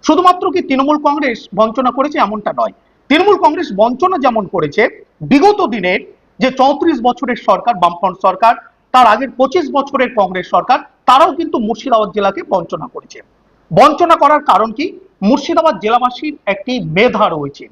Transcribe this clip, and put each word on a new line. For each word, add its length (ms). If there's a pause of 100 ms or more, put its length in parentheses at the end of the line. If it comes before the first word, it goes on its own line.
শুধুমাত্র 480
কি 100
তৃণমূল 360
কংগ্রেস 420 (160)
বঞ্চনা 360
করেছে 280
এমনটা 400
নয়, 140 (340)
তৃণমূল 300
কংগ্রেস 380
বঞ্চনা 420
যেমন 300
করেছে 580 (160)
বিগত 460
দিনের 320 (400)
যে 120
চৌত্রিশ 500
বছরের 340
সরকার, 400
বামফ্রন্ট 460
সরকার, 340 (360)
তার 160
আগের 300
পঁচিশ 340
বছরের 440
কংগ্রেস 320
সরকার, 320 (260)
তারাও 280
কিন্তু 260
মুর্শিদাবাদ 520
জেলাকে 380
বঞ্চনা 440
করেছে। 260 (540)
বঞ্চনা 420
করার 280
কারণ 280
কি? 140 (380)
মুর্শিদাবাদ 560
জেলাবাসীর 680
একটি 340
মেধা 500
রয়েছে। 420